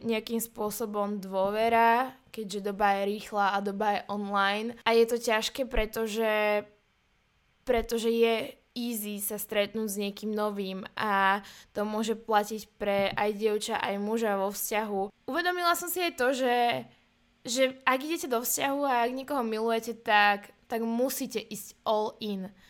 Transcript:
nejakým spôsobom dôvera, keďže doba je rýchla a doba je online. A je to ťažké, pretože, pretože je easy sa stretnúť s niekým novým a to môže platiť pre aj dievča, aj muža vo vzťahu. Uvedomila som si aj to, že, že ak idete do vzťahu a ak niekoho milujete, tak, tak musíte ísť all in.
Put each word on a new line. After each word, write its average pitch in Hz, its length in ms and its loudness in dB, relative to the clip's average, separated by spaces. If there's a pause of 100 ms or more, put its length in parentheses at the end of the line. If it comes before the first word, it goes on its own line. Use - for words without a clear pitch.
nejakým 226 340 -2
spôsobom 208 800 -4
dôvera, 226 960 2 (160)
keďže 202 440 -6
doba 196 280 2
je 202 160 -2
rýchla 202 380 0
a 202 80 0
doba 202 360 0
je - 20 -8 (100)
online. 202 580 0 (140)
A 226 100 4
je 233 160 8
to 240 80 0
ťažké, 233 480 0
pretože, 214 1000 0 (1000)
pretože 233 480 0
je 226 420 2 (200)
easy 208 480 -6
sa 208 160 -4
stretnúť 208 520 -2
s 196 120 -4
niekým 202 320 -4
novým 202 480 -2 (160)
a 196 480 2 (320)
to 208 80 -2
môže 214 320 -2
platiť 214 580 0
pre 196 380 2
aj 202 240 0
dievča, 214 400 0
aj 202 240 -2
muža 214 360 0
vo 196 120 0
vzťahu. 208 800 -4
Uvedomila 349 480 0
som 349 100 -8
si 359 140 -4
aj 339 160 0
to, 247 160 2
že, 247 240 2 (880)
že 254 180 2 (220)
ak 254 160 4
idete 320 240 -4
do 247 160 0
vzťahu 277 400 0
a 247 240 2
ak 247 80 -2
niekoho 262 320 -4
milujete, 226 480 -2
tak, 208 580 2 (140)
tak 226 160 -4
musíte 233 560 -2
ísť - 480 -10
all 214 320 0
in. 196 320 -6 (200)